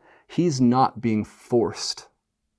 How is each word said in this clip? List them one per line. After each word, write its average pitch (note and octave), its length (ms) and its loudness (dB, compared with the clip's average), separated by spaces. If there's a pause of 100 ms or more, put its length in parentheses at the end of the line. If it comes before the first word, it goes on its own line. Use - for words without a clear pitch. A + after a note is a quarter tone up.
(260)
he's D#3 360 -2
not B2+ 400 2
being A2 240 -2
forced - 800 -4 (500)